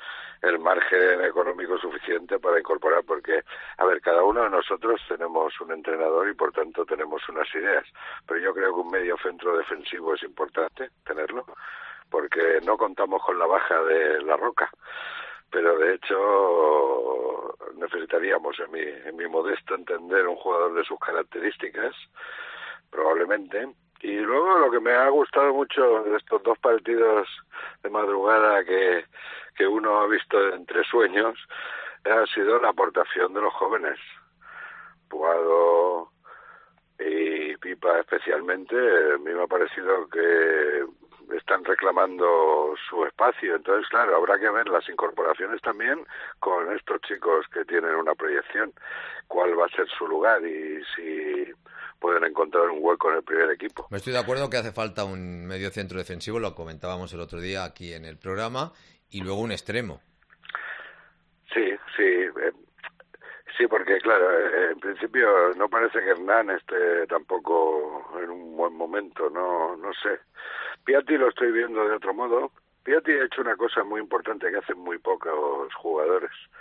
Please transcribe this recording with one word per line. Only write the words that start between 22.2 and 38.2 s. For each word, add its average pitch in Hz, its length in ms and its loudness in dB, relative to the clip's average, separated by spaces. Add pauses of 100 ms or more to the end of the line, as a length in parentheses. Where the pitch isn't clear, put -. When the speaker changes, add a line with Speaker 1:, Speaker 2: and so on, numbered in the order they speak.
Speaker 1:
probablemente. 87 800 0 (320)
Y 101 200 -6
luego 151 380 4
lo 143 120 6
que 120 80 2
me 117 140 2
ha 123 160 6
gustado 143 440 4
mucho 127 520 4
de 104 120 0
estos 104 280 0
dos 113 140 4
partidos 113 680 4 (560)
de 101 80 -6
madrugada 104 760 4
que, 90 400 2 (520)
que 98 100 4
uno 107 340 2
ha 104 60 4
visto 98 480 2
entre 90 300 -2
sueños, 110 500 4 (680)
ha 110 280 4
sido 110 280 4
la 117 80 4
aportación 92 680 0
de 101 60 -2
los 107 140 0
jóvenes. 95 440 -2 (1120)
Puado 85 1040 4 (880)
y 78 580 -2
Pipa 87 440 0
especialmente, 90 760 -4